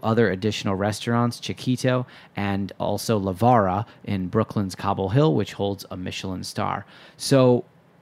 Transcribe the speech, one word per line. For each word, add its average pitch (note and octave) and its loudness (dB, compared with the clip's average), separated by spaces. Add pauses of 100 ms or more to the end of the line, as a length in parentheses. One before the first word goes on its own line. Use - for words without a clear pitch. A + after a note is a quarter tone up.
other A2+ 4
additional G2 -2
restaurants, A#2 -2
Chiquito B2+ -2 (300)
and G2+ -4
also G#2 -2
La F#2+ -2
Vara G#2 4 (180)
in F#2+ -4
Brooklyn's G2+ -2
Cobble G2 -2
Hill, D3 4
which G#2 -2
holds G2+ -4
a F#2 -10
Michelin F#2 -8
star. G2 -6 (300)
So B2+ 4 (380)